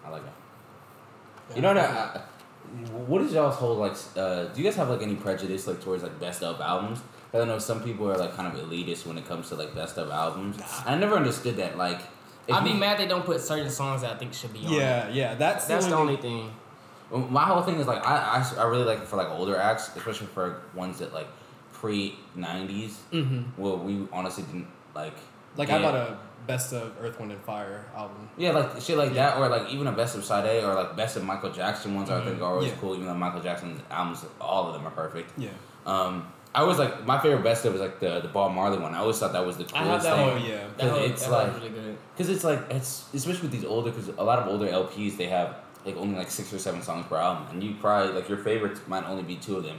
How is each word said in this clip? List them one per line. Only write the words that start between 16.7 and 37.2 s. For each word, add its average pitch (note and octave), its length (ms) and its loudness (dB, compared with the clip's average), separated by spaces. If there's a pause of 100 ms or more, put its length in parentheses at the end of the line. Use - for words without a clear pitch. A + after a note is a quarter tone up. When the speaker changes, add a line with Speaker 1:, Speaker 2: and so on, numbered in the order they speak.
Speaker 1:
Well, B2+ 120 0
my B2+ 240 4
whole F3 180 6
thing E3+ 160 2
is, C3 80 2
like, A2+ 180 0
I, B2 300 4
I C3 40 6
s-, B2+ 180 0
I A2 80 4
really B2 200 4
like A2 140 2
it - 80 -10
for, G#2 80 -4
like, F2 160 0
older F#2+ 260 0
acts, G#2+ 380 2
especially G#2 320 -6
for F2+ 340 -2 (140)
ones F#2 240 -4
that, - 140 -6
like, D#2 140 -6 (460)
pre-nineties, G2 1300 -4 (120)
Speaker 2:
Mm-hmm. C3 500 -2
Speaker 1:
where G2 140 2
we F#2+ 360 -2
honestly F#2 320 -4
didn't, E2 240 -8 (280)
like, D#2 180 -6 (440)
Speaker 2:
Like, C#3+ 120 0
I D#3+ 100 6
Speaker 1:
get - 40 4
Speaker 2:
bought D3 120 4
a A2+ 220 -2 (300)
best B2+ 260 -2
of A2+ 280 -6
Earth, A#2 180 -6
Wind G#2 120 -6
and G2 100 -12
Fire G#2 440 -8 (100)
album. G#2 420 -10
Speaker 1:
Yeah, F3 140 4
like, C#3 300 2
shit E3 160 2
like C#3+ 160 6
Speaker 2:
Yeah. C3+ 180 6
Speaker 1:
that, C3+ 80 2
or, C3+ 100 6
like, A2+ 200 2
even C#3 180 0
a A#2+ 40 2
best A2+ 240 0
of G2 100 -6
Sade, G#2+ 380 4
or, G2 100 4
like, F#2 220 0
best A2 220 -2
of F#2 60 -2
Michael F#2+ 280 -2
Jackson G2+ 440 -2
ones F#2+ 140 -2
I F#2+ 100 2
Speaker 3:
Mm-hmm. F#2 100 -2
Speaker 1:
think F2+ 120 -2
are F2+ 120 0
always F#2 160 2
Speaker 2:
Yeah. - 100 -4
Speaker 1:
cool, F#2+ 160 -2
even F#2 120 -4
though F2+ 60 -4
Michael F2 280 -2
Jackson's E2+ 400 -4 (100)
albums, E2+ 340 -4 (140)
all F2+ 280 0
of D#2+ 60 -6
them D2+ 140 -8
are D2+ 40 -8
perfect. D#2+ 460 -6
Speaker 2:
Yeah. A#2 120 -6 (360)
Speaker 1:
Um, F#2 420 0 (260)
I C3+ 80 6
always, E3 180 6
like, B2 260 0
my C3+ 140 4
favorite C#3+ 240 6